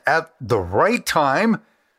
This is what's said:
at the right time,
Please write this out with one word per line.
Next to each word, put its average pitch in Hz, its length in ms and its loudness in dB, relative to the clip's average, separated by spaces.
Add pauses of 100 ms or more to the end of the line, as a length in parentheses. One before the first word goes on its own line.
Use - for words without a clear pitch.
at 160 340 0
the 113 200 0
right 143 460 0
time, 165 560 0 (360)